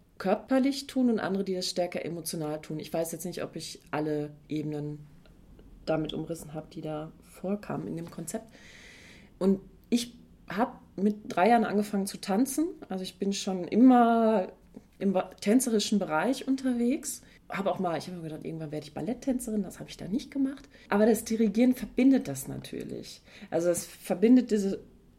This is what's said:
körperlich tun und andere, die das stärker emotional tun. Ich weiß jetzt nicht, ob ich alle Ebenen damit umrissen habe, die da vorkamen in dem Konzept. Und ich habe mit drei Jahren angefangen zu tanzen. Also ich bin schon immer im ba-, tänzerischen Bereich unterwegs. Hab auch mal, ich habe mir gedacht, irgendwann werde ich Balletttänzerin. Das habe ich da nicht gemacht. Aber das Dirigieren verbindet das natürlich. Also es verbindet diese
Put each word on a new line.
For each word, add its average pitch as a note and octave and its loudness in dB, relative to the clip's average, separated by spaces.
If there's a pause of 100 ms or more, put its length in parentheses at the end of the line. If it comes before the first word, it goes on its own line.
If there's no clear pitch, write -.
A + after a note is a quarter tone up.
(180)
körperlich C4 0
tun B3+ 2
und G#3+ 2
andere, F#3+ -2
die F#3+ -4
das F3+ -4
stärker F3+ -4
emotional D#3 -6
tun. D#3 -8
Ich - -12
weiß E3 -2
jetzt E3 -10
nicht, F3 -8
ob - -8
ich - -12 (100)
alle D3+ -2 (180)
Ebenen D3 -6 (800)
damit D#3 0
umrissen D#3 -8
habe, D#3 -10
die D#3 -14
da D#3 -8 (120)
vorkamen F#3 -6
in D#3+ -8
dem E3 -10
Konzept. - -12 (840)
Und F#3+ 4 (280)
ich - 0 (340)
habe A#3 0 (240)
mit G#3 2 (120)
drei F3+ 4
Jahren A#3 6
angefangen G3+ 0
zu - -10
tanzen. C4+ 0 (220)
Also F#3+ -6
ich - -14
bin G3 0
schon F#3+ -4
immer A#3 6 (500)
im G3 0
ba-, F#3 0 (100)
tänzerischen G#3+ 4
Bereich F#3 0
unterwegs. B3+ -2 (260)
Hab F#3+ -4
auch F3+ -2
mal, F3 0
ich C#3 -6
habe F3+ -10
mir E3 -10
gedacht, D#3 -10
irgendwann D#3+ -8
werde D3+ -6
ich - -18
Balletttänzerin. A3 -4
Das E3+ -10
habe D3+ -14
ich - -16
da - -10
nicht A3+ -4
gemacht. C#4 -4 (200)
Aber G#3 4
das A3 4
Dirigieren A3+ 4
verbindet C4 2
das C3+ -8
natürlich. B2+ -10 (280)
Also E3+ 2
es E3+ 0
verbindet A3+ 4
diese G3 0 (380)